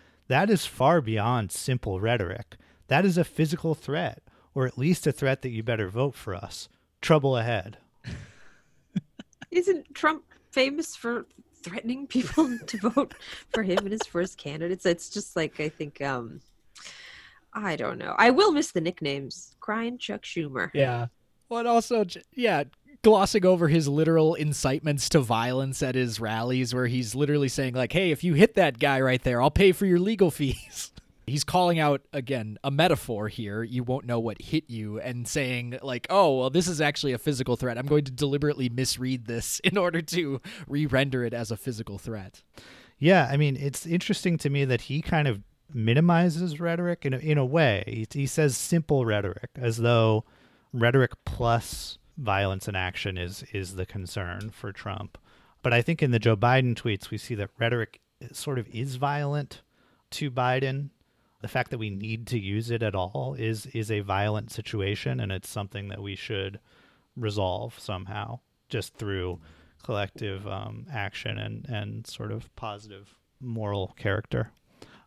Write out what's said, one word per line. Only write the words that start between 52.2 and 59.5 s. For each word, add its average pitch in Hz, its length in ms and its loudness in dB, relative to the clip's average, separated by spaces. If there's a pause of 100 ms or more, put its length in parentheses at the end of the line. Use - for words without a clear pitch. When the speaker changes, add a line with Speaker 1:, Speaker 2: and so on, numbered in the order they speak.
Speaker 1:
and 104 80 -4
action 92 420 -4
is, 90 260 -8 (100)
is 95 220 -6
the 95 100 -4
concern 95 680 -8
for - 200 -12
Trump. 98 460 -10 (440)
But 123 100 0
I 120 100 4
think 165 220 0
in 131 80 4
the 117 80 4
Joe 113 160 4
Biden 123 400 4
tweets, - 340 -4
we 110 80 -8
see - 180 -8
that 101 220 -6
rhetoric 117 440 -2 (320)
sort 135 260 -6
of 110 100 -6
is 127 280 -6
violent 143 640 -2 (500)